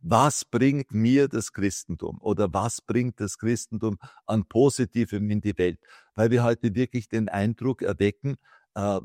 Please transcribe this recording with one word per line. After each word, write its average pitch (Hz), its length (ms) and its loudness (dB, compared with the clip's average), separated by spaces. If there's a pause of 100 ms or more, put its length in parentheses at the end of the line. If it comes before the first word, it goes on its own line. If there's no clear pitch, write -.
was 117 440 2
bringt 135 480 0
mir 127 360 4
das 117 240 -6
Christentum 90 680 -6
oder 101 340 0
was 101 260 -4
bringt 123 400 -4
das 104 180 -8
Christentum 110 600 -4 (280)
an 104 200 -2
Positivem 113 840 0
in 107 100 -2
die 101 180 -4
Welt? 90 220 0 (340)
Weil 113 160 2
wir 120 140 2
heute 117 300 0
wirklich 123 340 -4
den 110 200 -2
Eindruck 110 540 -2
erwecken, 101 540 -2 (380)
äh, 101 300 -2